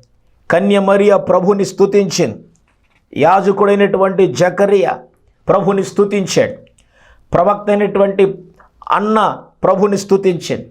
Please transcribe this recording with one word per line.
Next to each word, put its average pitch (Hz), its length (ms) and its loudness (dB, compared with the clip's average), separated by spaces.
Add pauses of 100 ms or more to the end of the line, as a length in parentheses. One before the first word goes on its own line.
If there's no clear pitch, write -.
(520)
కన్య 202 280 2
మరియ 196 380 2
ప్రభుని 185 480 0
స్తుతించింది, 190 720 -2 (800)
యాజకుడైనటువంటి 196 1160 2
జకరియా 180 640 0 (500)
ప్రభుని 190 360 0
స్తుతించాడు, 202 680 -2 (800)
ప్రవక్త 202 360 0
అయినటువంటి 196 680 0 (560)
అన్న 202 460 0 (260)
ప్రభుని 190 340 0
స్తుతించాడు 185 720 -2